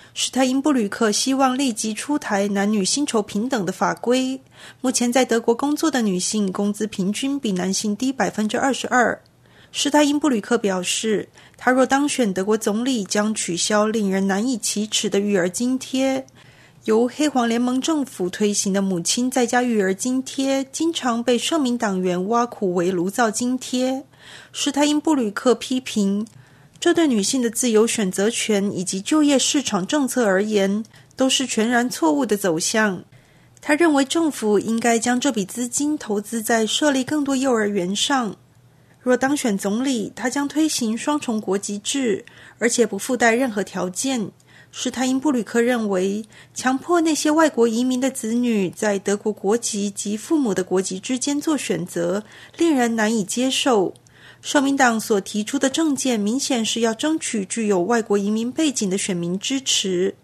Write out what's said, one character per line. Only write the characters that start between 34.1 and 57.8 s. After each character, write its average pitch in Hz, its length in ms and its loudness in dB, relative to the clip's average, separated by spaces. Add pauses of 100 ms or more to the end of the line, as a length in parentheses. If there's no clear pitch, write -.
府 208 280 2
应 226 220 -2
该 233 180 2
将 247 220 0
这 285 100 0
笔 214 140 0
资 240 240 -8
金 294 300 -2
投 208 200 -4
资 226 220 -6
在 220 260 2
设 302 240 2
立 262 140 2
更 294 180 -2
多 277 140 0
幼 262 160 2
儿 214 160 2
园 190 260 -2
上。 240 400 -2 (680)
若 247 120 2
当 262 220 2
选 214 200 0
总 202 280 -2
理， 240 320 -2
他 247 140 -4
将 277 180 -2
推 311 180 0
行 233 300 -2
双 294 240 -2
重 220 180 -2
国 196 200 -2
籍 202 200 -6
制， 247 460 -2 (340)
而 220 80 0
且 233 200 2
不 196 100 -6
附 247 180 -4
带 226 200 4
任 254 160 0
何 208 120 -2
条 180 280 -4
件。 247 400 -4 (420)
施 - 160 -6
泰 247 160 -2
因 262 140 2
布 294 140 2
吕 247 100 2
克 233 180 0
认 233 280 2
为， 196 360 0 (300)
强 262 240 0
迫 339 220 2
那 320 120 2
些 294 160 0
外 302 220 4
国 233 160 2
移 226 160 0
民 254 160 0
的 262 100 2
子 233 260 -4
女 226 360 2
在 202 300 -2
德 196 160 0
国 208 160 -4
国 202 260 0
籍 202 320 -4
及 202 260 -6
父 320 220 0
母 226 160 2
的 185 80 -2
国 185 180 0
籍 190 200 -4
之 254 180 -4
间 285 220 -2
做 294 180 0
选 175 260 -4
择， 180 380 -2 (340)
令 330 200 4
人 233 180 2
难 220 180 2
以 220 120 0
接 254 260 0
受。 233 440 2 (460)
社 - 200 2
民 277 160 2
党 233 240 4
所 208 220 0
提 208 200 -4
出 269 160 -2
的 269 100 2
政 294 280 0
见 240 240 0
明 214 180 0
显 247 260 0
是 226 180 -2
要 226 120 2
争 311 240 0
取 208 260 -4
具 220 220 -4
有 190 160 2